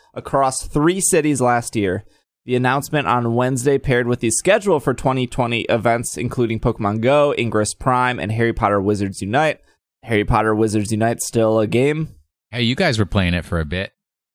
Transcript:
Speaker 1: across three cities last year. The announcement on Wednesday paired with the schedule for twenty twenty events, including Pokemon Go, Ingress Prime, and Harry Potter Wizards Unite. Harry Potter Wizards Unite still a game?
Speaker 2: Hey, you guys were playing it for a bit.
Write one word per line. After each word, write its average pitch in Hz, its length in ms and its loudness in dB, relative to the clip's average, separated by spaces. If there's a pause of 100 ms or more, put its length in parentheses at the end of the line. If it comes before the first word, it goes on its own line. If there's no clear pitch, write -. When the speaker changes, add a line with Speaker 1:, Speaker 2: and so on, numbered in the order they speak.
(140)
Speaker 1:
across - 540 -2
three 175 340 2
cities 151 400 2
last 120 340 0
year. 101 300 -2 (400)
The 123 100 -2
announcement 131 520 0
on 120 260 0
Wednesday 131 460 2
paired 123 280 0
with 123 120 0
the 117 100 0
schedule 190 500 2
for 135 140 -2
twenty 131 320 -2
twenty 117 360 -4
events, 117 540 0
including 113 440 -2
Pokemon 110 420 -2
Go, 143 340 4
Ingress 107 380 0
Prime, 127 460 0
and 107 120 -4
Harry 117 220 0
Potter 101 260 0
Wizards 98 440 -2
Unite. 135 380 -2 (420)
Harry 113 220 0
Potter 110 280 2
Wizards 107 380 0
Unite 113 300 0
still 110 380 0
a 107 60 2
game? 143 440 0 (420)
Speaker 2:
Hey, 120 120 -4
you 117 120 2
guys 143 240 0
were 104 60 4
playing 90 280 0
it 87 120 -2
for 85 140 -4
a 78 60 -2
bit. 90 280 -6 (420)